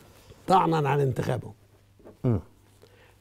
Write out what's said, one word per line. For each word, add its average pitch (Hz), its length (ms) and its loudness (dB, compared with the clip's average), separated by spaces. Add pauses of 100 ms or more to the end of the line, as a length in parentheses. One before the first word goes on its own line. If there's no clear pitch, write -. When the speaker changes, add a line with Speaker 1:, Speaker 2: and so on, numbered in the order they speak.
(460)
Speaker 1:
طعنا 165 420 2
على 143 140 2
انتخابهم. - 500 -2 (720)
Speaker 2:
مم. 117 160 2 (800)